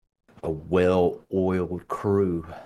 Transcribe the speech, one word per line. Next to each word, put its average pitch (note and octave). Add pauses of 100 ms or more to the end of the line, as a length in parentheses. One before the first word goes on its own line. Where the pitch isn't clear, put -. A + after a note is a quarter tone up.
(420)
a E2
well-oiled F2+
crew, G2 (200)